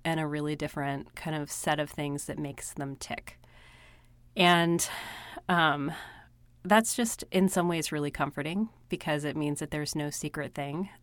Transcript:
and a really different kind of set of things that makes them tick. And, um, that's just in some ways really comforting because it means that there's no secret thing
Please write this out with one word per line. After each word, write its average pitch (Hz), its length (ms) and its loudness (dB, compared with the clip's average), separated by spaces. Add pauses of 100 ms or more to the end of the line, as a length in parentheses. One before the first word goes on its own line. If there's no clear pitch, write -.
and 160 160 0
a 156 40 0
really 151 300 -2
different 143 600 -4
kind 156 200 -4
of 147 160 -6
set 151 300 0
of 147 80 -4
things 143 380 -4
that 143 120 -6
makes - 320 -8
them 139 240 -6
tick. - 420 -10 (1000)
And, 170 500 6 (640)
um, 151 420 4 (720)
that's 214 300 6
just - 360 -2
in 190 160 6
some 175 200 4
ways 165 240 0
really 147 200 0
comforting 156 580 -2 (200)
because 151 340 0
it 147 140 -2
means 147 220 0
that 151 120 -6
there's 151 240 -4
no 147 140 -2
secret 147 440 -6
thing 147 360 -6 (140)